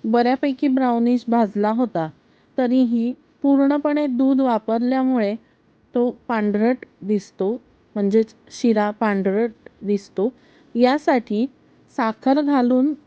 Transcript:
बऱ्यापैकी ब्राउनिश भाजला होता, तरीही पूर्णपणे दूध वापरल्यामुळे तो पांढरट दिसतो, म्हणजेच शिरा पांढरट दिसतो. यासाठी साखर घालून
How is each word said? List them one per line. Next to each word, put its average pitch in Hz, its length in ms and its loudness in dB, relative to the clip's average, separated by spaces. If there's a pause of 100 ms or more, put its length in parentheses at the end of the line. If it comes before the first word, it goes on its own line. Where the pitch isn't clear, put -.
बऱ्यापैकी 254 640 0
ब्राउनिश 247 600 0
भाजला 214 420 0
होता, 220 380 -2 (500)
तरीही 247 540 0 (320)
पूर्णपणे 294 640 2
दूध 262 320 2
वापरल्यामुळे 240 960 0 (600)
तो 247 140 0 (200)
पांढरट 214 560 0 (180)
दिसतो, 196 480 -4 (460)
म्हणजेच 214 380 0 (180)
शिरा 214 380 0
पांढरट 208 600 0 (320)
दिसतो. 202 460 -4 (460)
यासाठी 247 720 0 (540)
साखर 254 420 0
घालून 262 520 2 (140)